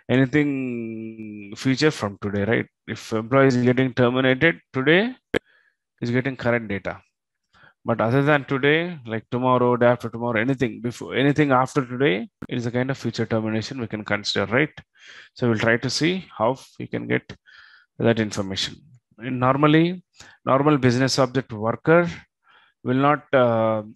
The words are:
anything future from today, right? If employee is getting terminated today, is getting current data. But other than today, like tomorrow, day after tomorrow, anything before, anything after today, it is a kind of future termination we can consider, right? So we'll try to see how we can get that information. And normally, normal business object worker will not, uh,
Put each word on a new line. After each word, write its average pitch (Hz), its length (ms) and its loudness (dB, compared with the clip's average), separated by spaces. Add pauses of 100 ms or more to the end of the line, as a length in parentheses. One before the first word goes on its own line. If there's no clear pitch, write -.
anything 117 1500 -2
future 139 360 0
from 101 300 -6
today, 101 220 -2
right? 117 240 0 (200)
If - 260 -10
employee 113 340 2
is 127 100 4
getting 123 360 2
terminated 131 640 2 (140)
today, 175 420 2 (880)
is 120 100 -2
getting 127 240 -2
current 117 320 -2
data. 95 340 -8 (840)
But 117 160 -2
other 117 220 2
than 143 240 2
today, 147 640 0
like 110 240 -6
tomorrow, 123 440 2
day 120 120 4
after 120 220 2
tomorrow, 113 300 -2
anything 123 420 -2
before, 110 340 -8
anything 143 360 2
after 131 320 2
today, 143 460 -2 (180)
it 131 100 -8
is 117 100 -4
a 117 40 -4
kind 127 200 -2
of 131 60 -6
future 113 280 -4
termination 110 540 -4
we 117 80 -6
can 107 180 -10
consider, 101 480 -2
right? 143 200 0 (600)
So 123 160 0
we'll 113 80 2
try 113 200 2
to 127 120 -4
see 175 360 -2 (120)
how 123 200 0 (200)
we - 80 -10
can 117 220 -8
get 120 280 -4 (640)
that 117 220 2
information. 98 560 -6 (420)
And 127 220 -8
normally, 151 640 2 (420)
normal 139 320 4
business 127 400 2
object 127 360 0
worker 117 560 2 (760)
will 123 120 0
not, 143 380 0
uh, 113 500 2 (120)